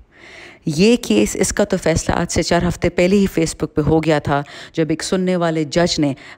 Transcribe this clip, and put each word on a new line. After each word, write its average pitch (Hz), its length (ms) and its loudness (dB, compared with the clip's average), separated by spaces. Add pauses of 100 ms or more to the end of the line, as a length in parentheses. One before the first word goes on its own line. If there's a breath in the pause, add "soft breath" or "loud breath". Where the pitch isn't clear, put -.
(680 loud breath)
ये 196 280 4
केस, 214 400 0
इसका - 280 0
तो 190 120 -2
फैसला - 400 -2
आज 175 120 -2
से 180 140 -2
चार 175 220 2
हफ्ते 175 240 -2
पहले 180 280 2
ही 196 100 4
Facebook 160 500 -4
पे 151 60 0
हो 156 180 2
गया 156 200 2
था, 143 220 -2 (320 loud breath)
जब 160 160 0
एक 160 120 -4
सुनने 185 340 -2
वाले 160 300 0
जज 170 320 0
ने 143 160 0 (240 loud breath)